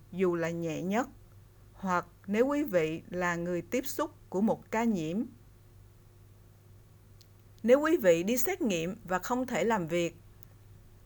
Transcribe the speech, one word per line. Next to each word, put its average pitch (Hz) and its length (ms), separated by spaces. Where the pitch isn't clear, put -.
dù 180 220
là 165 160
nhẹ 165 320
nhất, 214 260
hoặc 180 340
nếu 214 200
quý 285 160
vị 165 480
là 175 260
người 170 260
tiếp 262 240
xúc - 240
của 180 120
một 202 300
ca 226 140
nhiễm. 190 380
Nếu 247 180
quý 320 160
vị 175 260
đi 220 140
xét 392 260
nghiệm 180 420
và 180 140
không 247 280
thể 202 180
làm 214 220
việc, 170 300